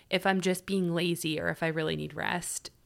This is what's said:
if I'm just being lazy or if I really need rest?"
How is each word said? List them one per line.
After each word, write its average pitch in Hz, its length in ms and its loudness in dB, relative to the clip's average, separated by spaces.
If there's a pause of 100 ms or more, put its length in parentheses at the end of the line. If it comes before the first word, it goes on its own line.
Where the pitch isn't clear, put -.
(100)
if 185 160 0
I'm 190 140 4
just 185 260 0
being 180 280 0
lazy 165 460 0
or 170 80 0
if 160 140 -2
I 165 60 2
really 160 280 0
need 151 180 -6
rest?" - 560 -4 (160)